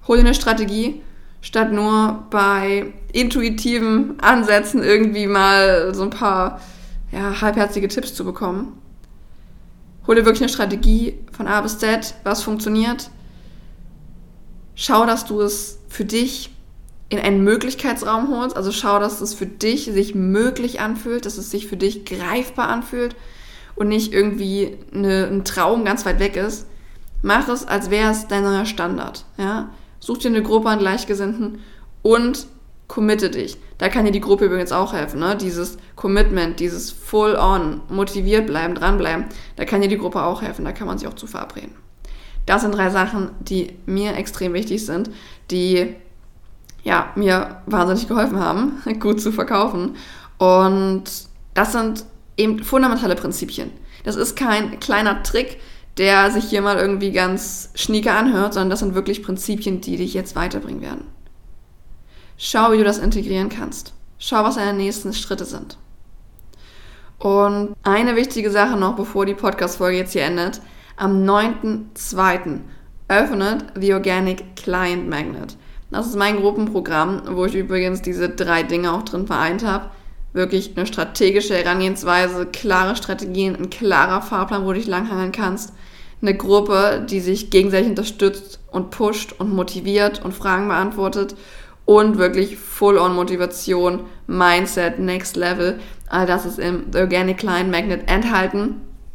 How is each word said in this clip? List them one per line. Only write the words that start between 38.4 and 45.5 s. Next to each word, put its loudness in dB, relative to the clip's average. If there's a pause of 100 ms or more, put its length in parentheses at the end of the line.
bleiben, -2
dranbleiben, 2 (300)
da -4
kann 0
dir 2
die 2
Gruppe -2
auch -2
helfen, -8
da -6
kann -8
man -6
sich -8
auch -12
zu -16
verabreden. -14 (720)
Das 2
sind 0
drei 2
Sachen, 0
die -4
mir -2
extrem -6
wichtig -2
sind, -4 (400)
die, 2 (880)